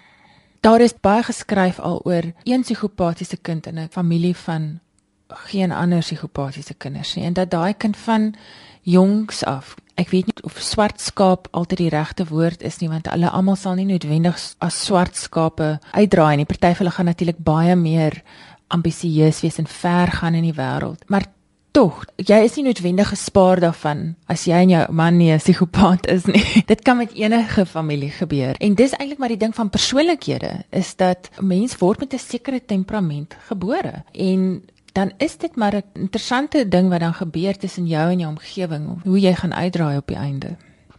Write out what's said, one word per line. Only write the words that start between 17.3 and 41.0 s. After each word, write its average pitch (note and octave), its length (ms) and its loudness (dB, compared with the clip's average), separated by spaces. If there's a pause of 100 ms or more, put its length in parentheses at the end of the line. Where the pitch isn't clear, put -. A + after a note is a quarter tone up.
baie E3 320 2
meer D#3+ 460 0 (480)
ambisieus D#3+ 720 2
wees E3 180 -2
en D#3 80 -4
ver F3 540 0
gaan E3 160 0
in E3 100 0
die D#3 80 -2
wêreld. C3+ 540 -6
Maar G3 180 0 (480)
tog, A3 260 4 (160)
jy G3+ 280 4
is A#3+ 120 0
nie C#4+ 80 -4
noodwendig F#3 460 0
gespaar F#3 500 2
daarvan E3 540 -2 (160)
as E3+ 180 -4
jy E3+ 160 4
en F#3 80 8
jou E3 100 6 (100)
man E3 240 4
nie E3+ 160 6
'n D#3 80 2
psigopaat F3+ 680 4
is F3+ 180 0
nie. G3+ 180 4 (140)
<laughs> - 140 2
Dit A3 100 2
kan B3 160 4
met A#3+ 160 -4
enige G#3+ 520 0
familie D3+ 440 -4
gebeur. C#3+ 500 -2
En G#3 160 2
dis B3+ 220 4
eintlik C#4 220 -10
maar A#3+ 140 -4
die G#3 120 -4
ding A3 100 -4
van G#3+ 140 -4
persoonlikhede, C4 1000 -2
is - 260 -4
dat F3+ 420 0
'n F#3+ 100 -2
mens F#3+ 300 0
word F#3+ 220 2
met C4+ 140 -8
'n C4 40 -6
sekere B3 480 -8
temperament F#3 680 -4 (120)
gebore. G3+ 560 -6 (100)
En F#3 500 -2 (280)
dan F#3+ 260 -2
is D#4 200 -4
dit - 180 -8
maar G#3 200 0
'n G3 80 -4 (100)
interessante B3 720 -2
ding F3+ 220 2
wat F3 100 0
dan E3 140 -2
gebeur F3+ 440 -4
tussen F3+ 300 -6
jou E3 240 0
en F3+ 80 0
jou D#3+ 100 -4
omgewing, D#3+ 720 -8
hoe F#3+ 160 2
jy F#3 140 4
gaan F3 200 -2
uitdraai E3 440 -2
op C#3 100 -6
die - 80 -6
einde. C#3+ 420 -8 (420)